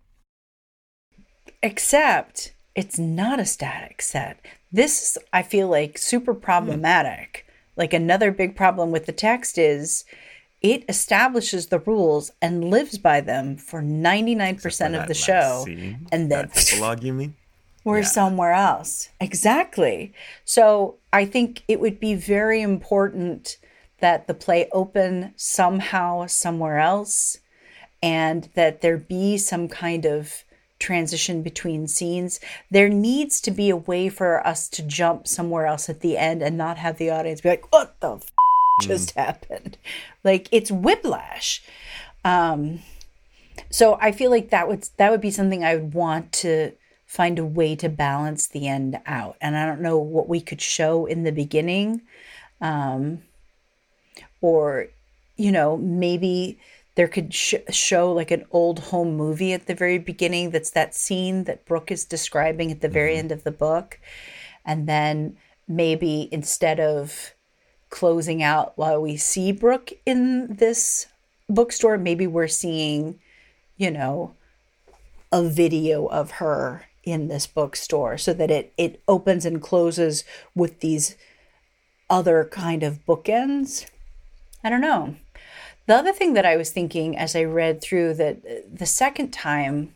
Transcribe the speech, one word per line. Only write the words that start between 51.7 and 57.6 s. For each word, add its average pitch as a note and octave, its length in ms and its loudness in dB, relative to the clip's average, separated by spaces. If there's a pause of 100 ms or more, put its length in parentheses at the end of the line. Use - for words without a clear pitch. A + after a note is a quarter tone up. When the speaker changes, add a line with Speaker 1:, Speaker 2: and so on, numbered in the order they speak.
Speaker 1:
Um, D3 600 -4 (1200)
or, D3+ 480 2 (480)
you G3+ 160 2
know, D#3+ 240 2
maybe F3+ 840 -2 (360)
there F3 140 4
could E3+ 240 -6
sh-, - 220 -2 (160)